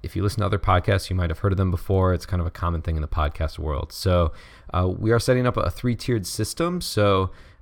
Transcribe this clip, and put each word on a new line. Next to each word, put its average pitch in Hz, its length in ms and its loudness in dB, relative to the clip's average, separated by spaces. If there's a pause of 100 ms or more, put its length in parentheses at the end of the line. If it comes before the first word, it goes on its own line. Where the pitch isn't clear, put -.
if - 140 -8
you - 60 -2
listen 101 180 0
to 101 60 0
other 98 120 0
podcasts, 95 520 2
you 92 60 -2
might 87 140 0
have 80 100 -6
heard 98 120 2
of 90 60 0
them 95 120 2
before. 92 440 2
It's 87 120 -4
kind 90 140 -2
of 82 60 -2
a 82 40 -2
common 85 320 -2
thing 80 140 -2
in 78 60 -2
the 73 60 -6
podcast 78 500 -2
world. 76 340 -4
So, 87 400 2 (400)
uh, 90 160 2
we 110 240 0
are 117 60 6
setting 123 280 2
up 120 120 0
a - 120 0
three-tiered 117 560 -2
system. 170 540 -4
So, 98 520 2 (300)